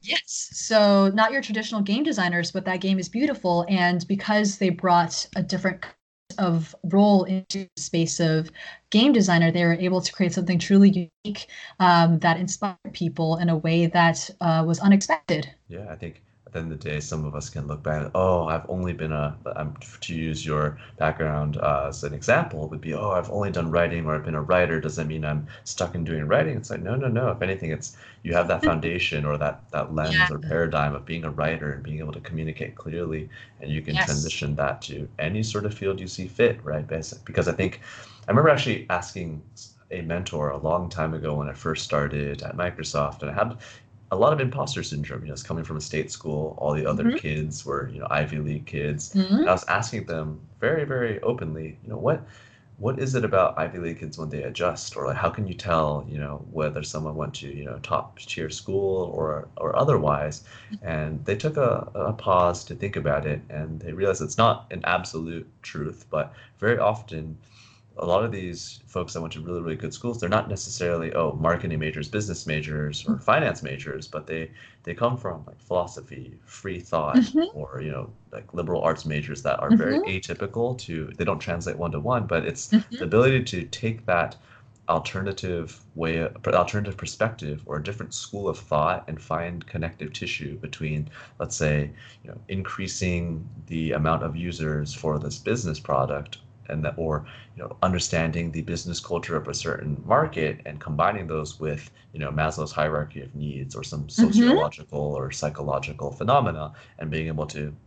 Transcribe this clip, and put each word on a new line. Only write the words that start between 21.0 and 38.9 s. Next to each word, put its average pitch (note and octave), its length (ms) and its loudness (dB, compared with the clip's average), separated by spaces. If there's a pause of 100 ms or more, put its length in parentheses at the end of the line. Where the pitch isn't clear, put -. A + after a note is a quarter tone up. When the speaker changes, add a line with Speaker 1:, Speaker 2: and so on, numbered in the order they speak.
Speaker 2:
uh, C#2+ 320 0
as C#2 160 -8
an D2 80 -4
example, A2+ 560 0
would D#2 140 -8
be, D#2+ 100 -4
"Oh, G2+ 200 -2
I've F2+ 180 0
only G2+ 200 -2
done E2 200 -2
writing, E2+ 340 2
or D#2 100 0
I've D#2 100 -4
been D#2+ 100 -4
a D2+ 80 -2
writer. E2 360 4
Does D2+ 180 -4
that D#2+ 100 -4
mean D#2 180 -4
I'm D2+ 220 -2 (180)
stuck - 300 -4
in E2 100 -2
doing D#2 240 -2
writing?" B2+ 300 2
It's - 100 -10
like, F2 140 -6
no, G2 120 -2
no, C3+ 140 0
no. A2+ 220 0
If - 100 -4
anything, F#2 300 -2
it's, - 260 -8 (260)
you E2+ 120 -2
have F2 140 4
that F2 140 2
Speaker 1:
<laughs> G2+ 80 4
Speaker 2:
foundation E2 540 0
or D2 140 0
that, D2 320 -2
that D2 240 -4
lens D#2 200 0
Speaker 1:
Yeah. F2 160 4
Speaker 2:
or D2 80 -4
paradigm D2+ 560 0
of C#2 120 -8
being E2 180 -6
a D#2 60 -4
writer D2+ 420 -2
and C#2 100 -8
being D2+ 180 -6
able D2+ 120 -8
to D2+ 80 -12
communicate D#2 540 -6
clearly, D#2 560 -6 (320)
and D2 80 -8
you D2+ 100 -2
can D2+ 140 -4
Speaker 1:
Yes. F3+ 100 2
Speaker 2:
transition D2 520 -2
that C2+ 260 -2
to C#2+ 260 -10 (100)
any F#2 240 -2
sort G#2 220 -4
of G#2 80 -2
field G2 280 -2
you F#2 60 -8
see F2+ 220 -8
fit, - 340 4
right? D2+ 240 -4
Basi-, - 380 -8
because F2 240 0
I E2+ 40 0
think, F#2 280 -2 (480)
I - 20 -2
remember D3 200 8
actually C3 400 2